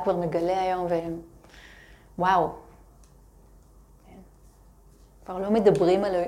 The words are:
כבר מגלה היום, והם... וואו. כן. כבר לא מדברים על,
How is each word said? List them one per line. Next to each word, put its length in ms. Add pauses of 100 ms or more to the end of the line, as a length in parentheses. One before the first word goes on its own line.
כבר 120
מגלה 460
היום, 280
והם... 320 (1000)
וואו. 300 (1600)
כן. 120 (1040)
כבר 140
לא 120
מדברים 520
על, 120 (120)